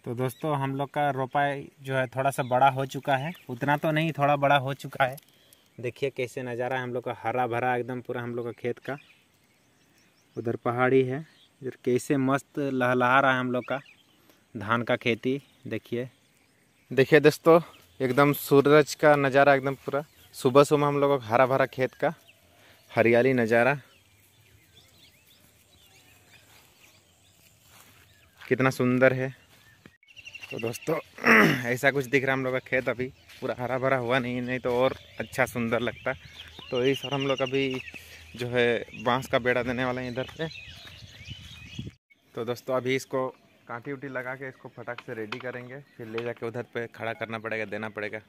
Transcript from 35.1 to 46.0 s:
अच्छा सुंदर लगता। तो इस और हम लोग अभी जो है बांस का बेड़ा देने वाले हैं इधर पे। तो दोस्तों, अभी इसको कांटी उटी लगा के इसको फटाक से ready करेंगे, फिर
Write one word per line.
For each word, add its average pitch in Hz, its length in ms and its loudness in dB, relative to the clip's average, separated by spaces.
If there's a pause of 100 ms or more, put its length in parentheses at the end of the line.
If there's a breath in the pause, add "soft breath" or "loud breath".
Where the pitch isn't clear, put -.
अच्छा 120 260 0
सुंदर 117 340 -2
लगता। 120 340 -6 (580 loud breath)
तो 127 140 -2
इस 135 200 0
और 131 80 -6
हम 139 140 -2
लोग 135 140 -2
अभी 131 400 -2 (540 loud breath)
जो 120 120 -6
है 120 380 0 (180)
बांस 123 240 0
का 131 120 0
बेड़ा 123 240 0
देने 127 220 -4
वाले 127 160 -4
हैं 123 100 -8
इधर 127 160 -6 (100)
पे। 160 100 -6 (1900)
तो 120 100 -8
दोस्तों, 123 300 -6
अभी 127 200 -2
इसको 131 320 -4 (400)
कांटी 120 240 -12
उटी 139 160 -12
लगा 127 280 -8
के 131 120 -14
इसको 127 220 -18
फटाक 120 320 -12
से 127 120 -14
ready 110 260 -10
करेंगे, 123 400 -12 (180)
फिर 117 100 -14